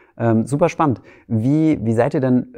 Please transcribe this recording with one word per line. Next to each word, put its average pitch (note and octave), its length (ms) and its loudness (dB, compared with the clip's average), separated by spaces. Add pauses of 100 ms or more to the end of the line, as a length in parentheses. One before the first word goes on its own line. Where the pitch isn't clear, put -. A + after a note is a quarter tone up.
(180)
Ähm, A2+ 280 0
super D3 220 0
spannend. D3+ 340 -2 (260)
Wie, C#3+ 580 0
wie A2+ 80 0
seid A#2 200 0
ihr E3 60 -2
denn B2+ 380 0